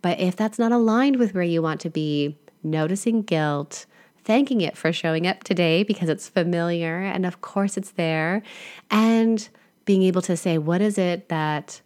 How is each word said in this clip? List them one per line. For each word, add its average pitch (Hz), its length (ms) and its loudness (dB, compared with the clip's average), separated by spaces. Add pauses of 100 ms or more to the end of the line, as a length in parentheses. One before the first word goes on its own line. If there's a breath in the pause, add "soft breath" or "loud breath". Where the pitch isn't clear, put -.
But 175 160 0
if 180 160 0
that's 214 240 -4
not 233 140 2
aligned 240 440 4
with 226 160 2
where 180 120 -2
you 165 180 0
want 160 200 -2
to 165 80 -6
be, 147 460 -2 (280)
noticing 180 580 0
guilt, 151 640 -2 (380 soft breath)
thanking 262 380 2
it - 140 -2
for 165 160 0
showing 165 360 0
up - 160 -4
today 170 400 2
because 196 240 0
it's - 200 -2
familiar 170 720 0
and 190 260 -2
of 180 160 -4
course 196 360 -4
it's 190 160 -8
there, 165 500 0 (480 loud breath)
and 226 580 2 (360 soft breath)
being 196 180 4
able 185 200 2
to 175 140 -2
say, 165 220 0
"What 165 220 0
is 208 180 0
it 180 300 -2
that 151 580 -4